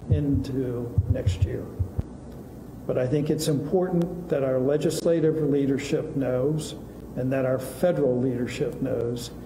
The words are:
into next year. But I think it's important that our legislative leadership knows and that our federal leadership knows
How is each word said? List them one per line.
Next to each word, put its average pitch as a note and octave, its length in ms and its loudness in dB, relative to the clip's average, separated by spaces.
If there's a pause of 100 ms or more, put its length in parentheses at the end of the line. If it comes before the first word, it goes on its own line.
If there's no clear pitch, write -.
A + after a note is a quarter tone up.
into B2+ 840 0 (180)
next - 340 2
year. A#2 200 -2 (1200)
But C3 100 0
I B2+ 80 2
think D3 240 2
it's - 180 2
important F3 840 0
that C#3 140 2
our C3 160 2
legislative D#3 840 2
leadership C#3 720 2
knows C3+ 580 0 (420)
and C3 160 0
that C3+ 140 2
our C3 140 2
federal C#3+ 600 2
leadership B2 600 -2
knows A#2+ 480 -2 (160)